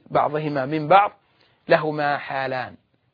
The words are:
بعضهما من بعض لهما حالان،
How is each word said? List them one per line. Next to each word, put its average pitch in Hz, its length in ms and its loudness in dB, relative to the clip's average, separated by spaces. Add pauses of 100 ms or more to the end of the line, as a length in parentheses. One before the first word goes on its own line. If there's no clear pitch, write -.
بعضهما 147 560 -2
من 151 220 -4
بعض 196 240 6 (560)
لهما 151 500 0
حالان، 131 580 -6 (380)